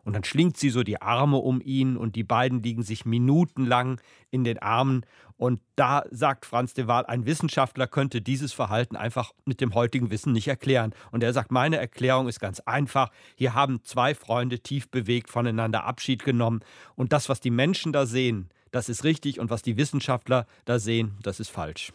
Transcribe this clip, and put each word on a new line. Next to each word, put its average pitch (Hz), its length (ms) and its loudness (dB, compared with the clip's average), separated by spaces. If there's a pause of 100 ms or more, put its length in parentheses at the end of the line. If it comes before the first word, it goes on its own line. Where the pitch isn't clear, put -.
und 107 100 -4
dann 98 100 -4
schlingt 165 320 2
sie 139 140 2
so 120 140 2
die 104 180 -4
Arme 135 360 4
um 127 220 0
ihn 131 360 0
und 113 180 -4
die 110 100 -4
beiden 123 380 2
liegen 113 220 -4
sich 107 200 -8
minutenlang 127 960 2 (300)
in 127 140 0
den 117 180 -2
Armen. 123 420 2 (320)
Und 127 240 0 (140)
da 139 360 2
sagt 135 340 -2
Franz 123 300 -2
de 127 120 -4
Waal, 120 200 2
ein 120 180 -2
Wissenschaftler 135 640 0
könnte 135 340 -2
dieses 135 320 -4
Verhalten 113 420 -2
einfach 113 380 -6 (140)
mit 127 160 -4
dem 110 120 0
heutigen 120 360 0
Wissen 113 240 -2
nicht 113 140 -2
erklären. 127 460 0 (180)
Und 117 100 -2
er 120 100 2
sagt, 120 180 -2
meine 143 280 2
Erklärung 131 500 0
ist - 120 -8
ganz 95 200 -6
einfach. 127 500 0 (260)
Hier 123 180 0
haben 131 280 2
zwei 123 320 0
Freunde 123 460 -2
tief 139 300 -6
bewegt 120 400 -2
voneinander 113 540 0
Abschied 123 400 -4
genommen. 117 360 2 (340)
Und 127 200 0
das, 139 160 2
was 127 100 -4
die 123 100 -2
Menschen 147 440 0
da 139 100 2
sehen, 117 460 -2 (200)
das 123 200 -4
ist 113 120 -8
richtig. 147 380 -2
Und 117 80 -4
was 113 140 -4
die 113 160 -2
Wissenschaftler 127 680 0 (200)
da 120 120 2
sehen, 113 440 0
das 98 180 -6
ist 110 80 -10
falsch. - 460 -10